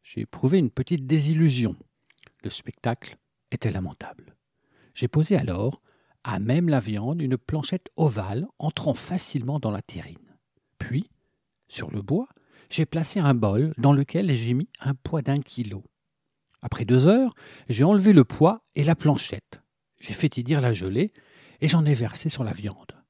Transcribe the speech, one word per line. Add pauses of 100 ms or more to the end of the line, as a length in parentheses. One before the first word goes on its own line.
J'ai
éprouvé
une
petite
désillusion. (680)
Le
spectacle (340)
était
lamentable. (580)
J'ai
posé
alors, (420)
à
même
la
viande,
une
planchette
ovale (120)
entrant
facilement
dans
la
terrine. (400)
Puis, (580)
sur
le
bois, (400)
j'ai
placé
un
bol
dans
lequel
j'ai
mis (100)
un
poids
d'un
kilo. (800)
Après
deux
heures, (320)
j'ai
enlevé
le
poids (120)
et
la
planchette. (380)
J'ai
fait
tiédir
la
gelée (480)
et
j'en
ai
versé
sur
la
viande. (160)